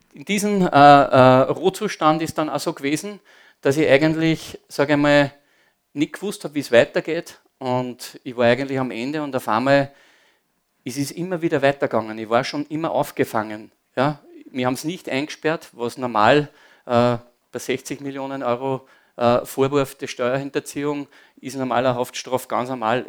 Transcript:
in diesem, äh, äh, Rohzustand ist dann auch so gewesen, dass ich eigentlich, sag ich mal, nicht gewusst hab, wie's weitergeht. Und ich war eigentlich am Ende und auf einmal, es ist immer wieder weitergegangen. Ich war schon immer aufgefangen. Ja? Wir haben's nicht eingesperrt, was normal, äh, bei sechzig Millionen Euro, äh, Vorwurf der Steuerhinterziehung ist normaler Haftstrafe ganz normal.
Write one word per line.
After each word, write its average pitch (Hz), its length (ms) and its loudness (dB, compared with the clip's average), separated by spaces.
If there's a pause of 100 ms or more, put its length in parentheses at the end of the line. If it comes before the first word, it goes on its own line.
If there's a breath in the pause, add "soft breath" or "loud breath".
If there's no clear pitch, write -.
(140)
in 143 100 -18
diesem, 202 380 0
äh, 180 80 2
äh, 135 720 8
Rohzustand 160 800 0
ist 165 160 -8
dann 156 120 -2
auch 139 120 -4
so 175 100 -6
gewesen, 156 480 -6 (400 soft breath)
dass 139 160 2
ich 156 140 2
eigentlich, 156 680 2 (120)
sag 143 200 0
ich 151 60 2
mal, 143 380 4 (580)
nicht 147 220 -4
gewusst - 320 -10
hab, 147 80 -12
wie's 139 180 -6
weitergeht. 156 680 0 (160)
Und 127 640 -6
ich 123 140 -12
war 123 80 4
eigentlich 131 340 2
am 127 120 -4
Ende 131 300 -6
und 143 140 -6
auf 123 140 -6
einmal, 135 420 2 (960 soft breath)
es 123 100 -10
ist 139 160 -4
immer 175 300 -8
wieder 160 200 -2
weitergegangen. 120 560 -2
Ich 110 120 -10
war 120 160 2
schon 147 220 -6
immer 156 240 -4
aufgefangen. 107 840 -4 (240)
Ja? 143 240 -2 (280)
Wir 127 180 -4
haben's 131 180 -4
nicht 175 240 -10
eingesperrt, 151 640 -4
was 117 240 -8
normal, 123 520 2 (360 soft breath)
äh, 120 320 2 (340)
bei 123 80 -10
sechzig 131 400 -8
Millionen 135 420 -10
Euro, 127 460 -4 (300 soft breath)
äh, 120 260 2
Vorwurf 135 520 -2
der 131 120 -12
Steuerhinterziehung 143 1000 -6 (340 soft breath)
ist 131 160 -12
normaler 127 360 0
Haftstrafe 123 540 -6
ganz 120 220 -4
normal. 120 400 -2